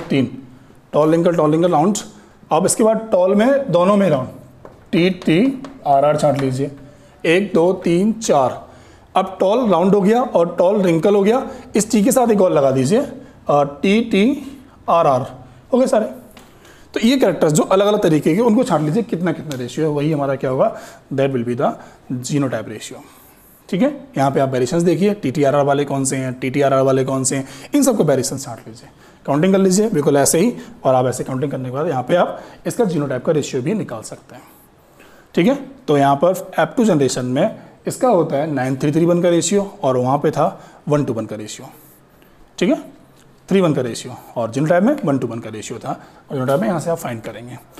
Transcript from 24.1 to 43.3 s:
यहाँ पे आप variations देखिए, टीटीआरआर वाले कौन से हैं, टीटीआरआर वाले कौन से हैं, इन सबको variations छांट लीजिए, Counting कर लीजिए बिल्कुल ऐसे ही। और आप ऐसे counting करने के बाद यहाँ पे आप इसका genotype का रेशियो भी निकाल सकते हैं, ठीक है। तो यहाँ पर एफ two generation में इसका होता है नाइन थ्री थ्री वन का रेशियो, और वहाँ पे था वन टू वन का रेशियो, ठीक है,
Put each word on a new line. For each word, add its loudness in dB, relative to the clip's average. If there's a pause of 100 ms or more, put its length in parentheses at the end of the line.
यहाँ 0
पे -2
आप 0
variations -2
देखिए, 0
टीटीआरआर 0
वाले 0
कौन -4
से -4
हैं, -6
टीटीआरआर 0
वाले 2
कौन -4
से -2
हैं, -6 (280)
इन 4
सबको 2
variations -2
छांट -14
लीजिए, -20 (360)
Counting 2
कर 4
लीजिए 2
बिल्कुल 2
ऐसे 2
ही। 2 (300)
और 4
आप 2
ऐसे -4
counting -6
करने -8
के -8
बाद -4
यहाँ -4
पे 0
आप 0 (280)
इसका -2
genotype -4
का 2
रेशियो -2
भी -2
निकाल -8
सकते -18
हैं, -20 (920)
ठीक 4
है। 2 (320)
तो 2
यहाँ 4
पर 0
एफ 0
two 2
generation 0
में -2 (280)
इसका -2
होता 2
है -2
नाइन -2
थ्री -2
थ्री 2
वन 2
का 2
रेशियो, 0
और 0
वहाँ 0
पे -2
था -2 (260)
वन 0
टू -4
वन -8
का -10
रेशियो, -14 (880)
ठीक 0
है, 0 (760)